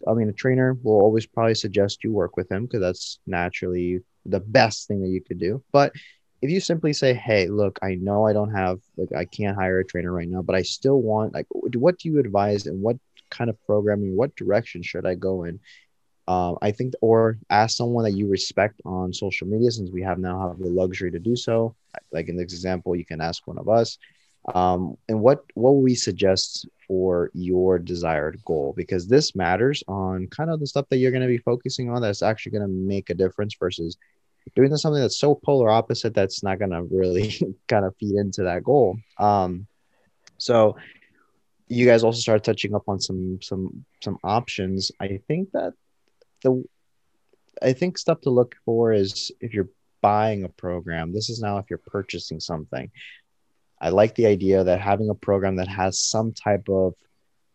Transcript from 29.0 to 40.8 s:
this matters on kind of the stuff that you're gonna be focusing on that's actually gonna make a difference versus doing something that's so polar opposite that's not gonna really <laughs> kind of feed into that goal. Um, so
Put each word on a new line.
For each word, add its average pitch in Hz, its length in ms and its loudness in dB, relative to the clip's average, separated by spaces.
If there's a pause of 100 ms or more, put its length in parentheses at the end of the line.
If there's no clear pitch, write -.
this 139 280 4
matters 95 520 0
on 95 400 -4
kind 160 220 -6
of 160 100 -4
the 143 80 -6
stuff 139 220 -4
that 135 80 2
you're 127 140 2
gonna 127 160 0
be 123 120 2
focusing 123 500 -4
on 120 120 -4
that's 104 200 -2
actually 110 320 -2
gonna 104 140 -2
make 95 420 -4
a 87 60 -4
difference 95 440 -2
versus 87 380 -6 (580)
doing 139 220 4
something 147 240 0
that's - 180 0
so 143 160 4
polar 131 340 2
opposite 113 440 2
that's 98 280 0
not 95 180 -2
gonna 90 240 -2
really 92 500 0 (240)
<laughs> - 100 -20
kind 104 180 2
of 92 120 -4
feed 101 180 -2
into 101 280 -2
that 87 200 -2
goal. 120 340 4 (200)
Um, 98 480 2 (720)
so 110 400 4 (880)